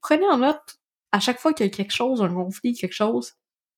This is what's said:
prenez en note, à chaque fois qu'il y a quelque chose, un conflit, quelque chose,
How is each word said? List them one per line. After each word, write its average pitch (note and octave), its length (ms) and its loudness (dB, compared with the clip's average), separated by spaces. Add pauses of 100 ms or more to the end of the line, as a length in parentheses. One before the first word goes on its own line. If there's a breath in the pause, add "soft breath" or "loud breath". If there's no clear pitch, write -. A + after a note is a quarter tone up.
prenez D#4+ 240 2
en E4+ 120 4
note, - 420 0 (320)
à G3 80 2
chaque B3 200 -2
fois D#4 140 2
qu'il A#3+ 120 0
y G3 40 2
a - 20 -10
quelque G3+ 220 -6
chose, B3 300 0
un F3 100 0
conflit, F#3+ 400 -4
quelque F#3 220 -8
chose, A#3+ 380 -2 (440)